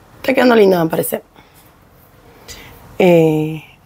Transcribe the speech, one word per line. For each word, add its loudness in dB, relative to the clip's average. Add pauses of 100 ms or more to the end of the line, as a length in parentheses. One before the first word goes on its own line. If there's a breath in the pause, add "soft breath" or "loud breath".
(160)
Está -4
quedando 2
lindo, 2
me -4
parece. -6 (1800 loud breath)
Eh, 0 (220 loud breath)